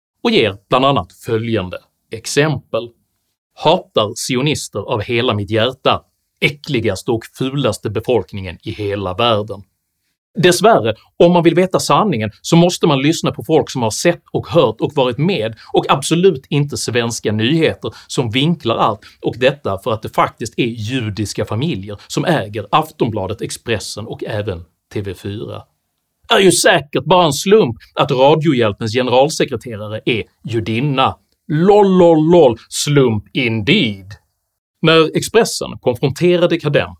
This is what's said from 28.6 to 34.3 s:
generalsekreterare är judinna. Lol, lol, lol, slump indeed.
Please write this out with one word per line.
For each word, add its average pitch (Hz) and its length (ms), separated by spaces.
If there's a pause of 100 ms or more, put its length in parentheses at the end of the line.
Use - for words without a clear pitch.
generalsekreterare 120 1120
är 113 180 (200)
judinna. 117 720 (320)
Lol, 190 500
lol, 165 340
lol, 143 260 (120)
slump 131 540 (100)
indeed. 110 800 (720)